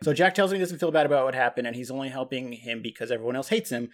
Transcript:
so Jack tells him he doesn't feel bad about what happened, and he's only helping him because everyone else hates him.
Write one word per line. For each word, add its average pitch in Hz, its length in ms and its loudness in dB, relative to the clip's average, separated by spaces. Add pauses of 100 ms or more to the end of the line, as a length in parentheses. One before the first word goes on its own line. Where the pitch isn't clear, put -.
so 151 100 4
Jack 185 220 4
tells 190 160 4
him 196 60 0
he 190 40 0
doesn't 175 180 -4
feel 165 120 0
bad 151 140 6
about 143 200 4
what 131 100 0
happened, 123 320 2
and 117 80 -4
he's 123 160 -8
only 135 180 -6
helping 131 420 -6
him 117 300 -8
because 113 300 -6
everyone 117 260 -2
else 131 100 -6
hates 220 220 0
him. 120 240 -4